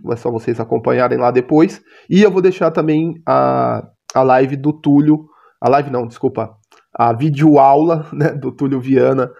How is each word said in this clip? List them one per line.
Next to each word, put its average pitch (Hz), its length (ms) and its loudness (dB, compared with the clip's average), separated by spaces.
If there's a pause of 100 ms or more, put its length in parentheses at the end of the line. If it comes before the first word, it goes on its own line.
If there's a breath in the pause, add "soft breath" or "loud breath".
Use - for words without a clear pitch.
(100)
é 117 60 -4
só 120 140 -6
vocês 117 300 -4
acompanharem 123 580 -2
lá 123 120 0
depois. 151 500 0 (280 soft breath)
E 190 140 4
eu 208 80 4
vou 185 120 0
deixar 180 280 0
também 160 440 -2 (120)
a, 131 560 -2 (320)
a 131 80 2
live 131 340 2
do 143 160 -2
Túlio, 151 520 2 (340 soft breath)
a 120 120 0
live 139 200 0
não, 123 160 -6
desculpa, 117 440 -6 (440 soft breath)
a 117 200 0
videoaula, 147 960 2
<laughs> - 40 -20
né, 147 200 -2
do 127 200 -10
Túlio 135 260 -4
Viana 127 600 0